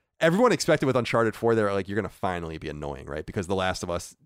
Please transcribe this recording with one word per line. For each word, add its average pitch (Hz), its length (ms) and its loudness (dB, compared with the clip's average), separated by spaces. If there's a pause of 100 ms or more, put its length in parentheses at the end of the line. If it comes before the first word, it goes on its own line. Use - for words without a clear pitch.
(200)
everyone 190 320 4
expected 151 340 2
with 131 100 2
Uncharted 117 400 2
four, 117 180 2
they're 104 180 2
like, 98 160 -2
"You're 101 80 -6
gonna 101 120 -2
finally 85 500 -6
be 78 100 -10
annoying, 71 380 -8
right?" 73 180 -8
Because 98 220 -6
The 98 80 -2
Last 92 280 -2
of 90 80 -6
Us 87 240 -6 (120)